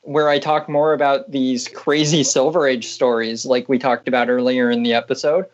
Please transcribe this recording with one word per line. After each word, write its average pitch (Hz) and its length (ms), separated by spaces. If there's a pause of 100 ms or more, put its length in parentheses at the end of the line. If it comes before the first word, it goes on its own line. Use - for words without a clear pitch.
where 151 280
I 147 80
talk 151 320
more 151 240
about 139 380
these 131 380
crazy 151 540
Silver 147 440
Age 127 180
stories 113 600
like 127 200
we 131 120
talked 127 280
about 123 220
earlier 123 400
in 120 140
the 117 100
episode. 147 600